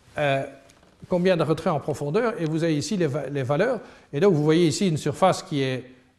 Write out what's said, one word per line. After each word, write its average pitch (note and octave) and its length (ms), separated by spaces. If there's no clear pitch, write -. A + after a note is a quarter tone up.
euh, C#3 260
combien F3+ 260
de D#3+ 60
retrait D#3 260
en D3 120
profondeur, D#3+ 600
et E3 60
vous D#3+ 180
avez D#3 140
ici E3+ 180
les F3 100
va-, C#3+ 200
les C#3+ 160
valeurs. F#3 380
Et C#3+ 60
donc G3+ 120
vous D3 100
voyez D#3+ 240
ici F#3 220
une D#3+ 80
surface F3 460
qui D3 180
est B2+ 240